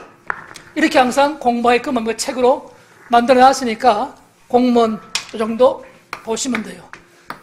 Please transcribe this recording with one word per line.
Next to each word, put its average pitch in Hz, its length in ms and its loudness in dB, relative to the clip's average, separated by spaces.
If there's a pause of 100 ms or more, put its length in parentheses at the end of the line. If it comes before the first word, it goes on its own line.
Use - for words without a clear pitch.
(760)
이렇게 302 240 0
항상 277 400 0
공부하게끔 240 560 0
뭡니까? 226 220 -4
책으로 254 560 -2 (360)
만들어 240 320 2
놨으니까 254 760 2 (320)
공무원 240 540 2 (320)
이 226 40 -12
정도 233 460 0 (400)
보시면 226 400 -6
돼요. 180 260 -18 (540)